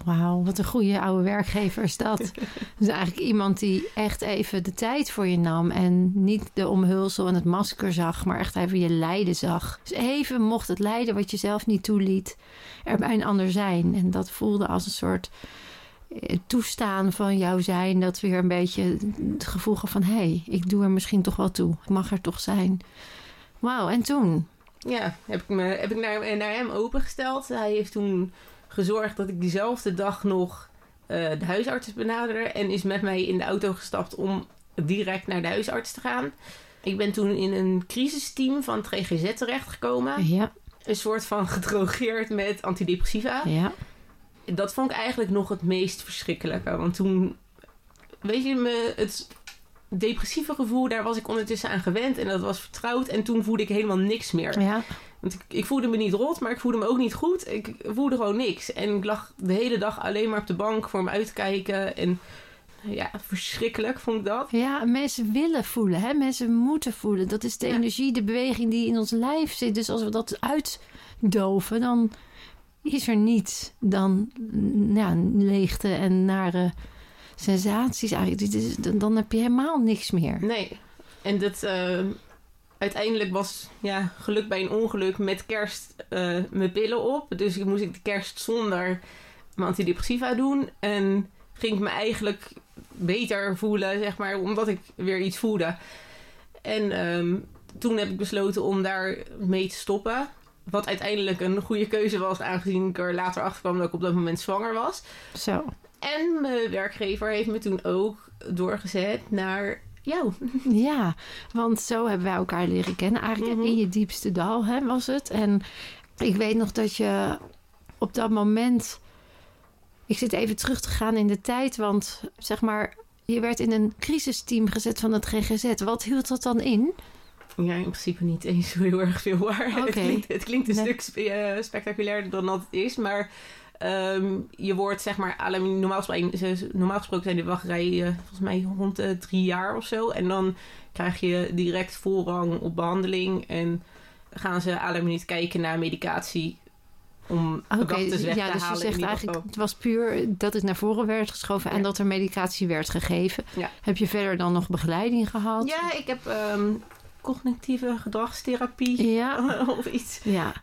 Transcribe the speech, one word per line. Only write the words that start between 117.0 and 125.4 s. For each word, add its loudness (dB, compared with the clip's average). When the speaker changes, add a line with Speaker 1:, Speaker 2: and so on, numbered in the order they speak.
Speaker 1:
op -2
dat 0
moment, 2
ik 0
zit 0
even 0
terug 0
te -6
gaan 2
in 4
de 2
tijd, -2
want, 0
zeg -4
maar, 0
je 0
werd 0
in 2
een 4
crisisteam 0
gezet -2
van 2
het 2
G -4